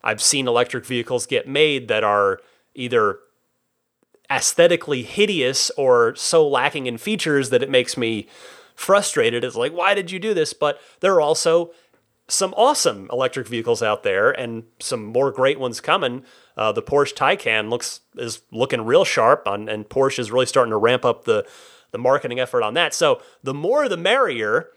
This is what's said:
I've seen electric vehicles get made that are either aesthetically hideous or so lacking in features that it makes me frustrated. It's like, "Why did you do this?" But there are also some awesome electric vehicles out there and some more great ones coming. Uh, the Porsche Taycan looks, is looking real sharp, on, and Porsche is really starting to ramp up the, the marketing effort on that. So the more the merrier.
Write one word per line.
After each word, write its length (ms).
I've 200
seen 260
electric 380
vehicles 400
get 200
made 420
that 160
are 360
either 440
aesthetically 720
hideous 760
or 380
so 320
lacking 400
in 100
features 540
that 120
it 60
makes 280
me 300
frustrated. 680
It's 120
like, 160
"Why 220
did 160
you 80
do 160
this?" 180
But 280
there 140
are 60
also 520
some 280
awesome 560
electric 340
vehicles 360
out 200
there 280
and 340
some 260
more 260
great 300
ones 200
coming. 440
Uh, 160
the 100
Porsche 320
Taycan 540
looks, 320
is 240
looking 320
real 220
sharp, 420
on, 220
and 200
Porsche 300
is 120
really 160
starting 240
to 60
ramp 280
up 200
the, 220
the 80
marketing 420
effort 220
on 120
that. 200
So 260
the 100
more 360
the 80
merrier. 800